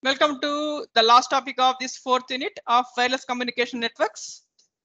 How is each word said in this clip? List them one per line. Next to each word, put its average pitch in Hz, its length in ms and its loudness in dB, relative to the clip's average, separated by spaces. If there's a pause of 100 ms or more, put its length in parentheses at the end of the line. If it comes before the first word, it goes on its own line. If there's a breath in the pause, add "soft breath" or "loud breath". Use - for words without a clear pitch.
Welcome 277 320 0
to 294 540 -4
the 226 100 4
last 240 260 6
topic 262 300 -2
of 254 220 2
this 254 160 -8
fourth 247 320 -2
unit 269 360 -6
of 247 200 2 (100)
wireless 247 300 0
communication 247 560 -4
networks. - 640 -6 (420)